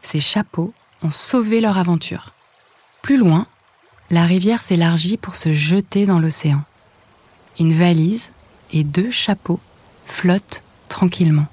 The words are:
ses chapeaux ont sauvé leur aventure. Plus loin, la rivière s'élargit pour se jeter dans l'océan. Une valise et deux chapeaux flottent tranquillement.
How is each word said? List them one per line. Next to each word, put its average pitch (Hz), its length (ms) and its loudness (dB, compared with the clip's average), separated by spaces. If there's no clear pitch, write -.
ses - 180 -6
chapeaux 202 520 -4
ont 160 80 -2
sauvé 226 500 -2
leur 208 180 0
aventure. 175 540 -2
Plus 277 140 2
loin, 190 300 4
la 170 140 4
rivière 185 360 0
s'élargit 170 560 0
pour - 200 -12
se 160 160 -2
jeter 180 520 0
dans 190 140 2
l'océan. 151 440 0
Une 160 140 2
valise 170 560 2
et 156 140 0
deux 180 260 -2
chapeaux 190 500 -4
flottent - 580 -2
tranquillement. 165 640 0